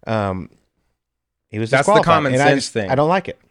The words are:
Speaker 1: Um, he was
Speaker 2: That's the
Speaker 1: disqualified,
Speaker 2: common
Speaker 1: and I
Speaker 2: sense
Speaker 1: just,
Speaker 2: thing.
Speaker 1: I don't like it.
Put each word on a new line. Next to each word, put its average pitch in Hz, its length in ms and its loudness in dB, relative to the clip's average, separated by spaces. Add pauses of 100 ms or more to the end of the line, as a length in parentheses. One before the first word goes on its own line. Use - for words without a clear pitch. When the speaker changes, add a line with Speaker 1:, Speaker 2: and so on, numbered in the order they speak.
Speaker 1:
Um, 98 420 -4 (960)
he 107 100 -12
was 113 120 -4
Speaker 2:
That's 135 180 2
the 196 60 4
Speaker 1:
disqualified, 214 100 4
Speaker 2:
common 151 300 0
Speaker 1:
and 131 80 2
I 143 60 4
Speaker 2:
sense 139 160 2
Speaker 1:
just, - 100 -12
Speaker 2:
thing. 104 180 -4
Speaker 1:
I 131 40 0
don't 147 120 2
like 180 220 -2
it. - 100 -16 (120)